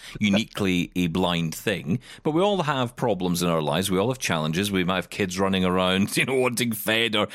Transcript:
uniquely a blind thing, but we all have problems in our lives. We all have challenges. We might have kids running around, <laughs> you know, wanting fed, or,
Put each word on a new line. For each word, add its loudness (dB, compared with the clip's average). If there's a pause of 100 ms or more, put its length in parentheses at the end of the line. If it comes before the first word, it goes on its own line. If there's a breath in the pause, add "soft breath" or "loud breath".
(200 loud breath)
uniquely 0
a 2
blind 0
thing, -4 (240 loud breath)
but -4
we 2
all 2
have -2
problems 0
in 2
our 2
lives. 2
We 2
all 2
have -4
challenges. 0
We 2
might 0
have -4
kids -2
running 2
around, 2
<laughs> -
you 0
know, -2
wanting 0
fed, 0
or, 2